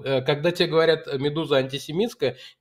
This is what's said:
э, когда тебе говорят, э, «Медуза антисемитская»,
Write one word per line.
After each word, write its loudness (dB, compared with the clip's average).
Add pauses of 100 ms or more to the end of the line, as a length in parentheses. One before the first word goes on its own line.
э, 0
когда 0
тебе 0
говорят, 2
э, -4
«Медуза 0
антисемитская», -2 (240)